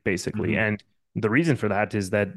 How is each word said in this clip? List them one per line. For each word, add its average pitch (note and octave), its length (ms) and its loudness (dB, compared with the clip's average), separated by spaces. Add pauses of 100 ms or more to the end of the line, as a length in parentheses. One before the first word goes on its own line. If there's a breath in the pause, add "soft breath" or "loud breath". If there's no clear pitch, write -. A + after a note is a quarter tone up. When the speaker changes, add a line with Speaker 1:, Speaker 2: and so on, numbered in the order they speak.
Speaker 1:
basically. G2 460 -2
Speaker 2:
Mm-hmm. D#2 100 0
Speaker 1:
And G#2+ 240 0 (320)
the A2 140 0
reason D3 260 4
for G#2+ 140 0
that G#2 260 0
is G2 140 -2
that, G2+ 280 2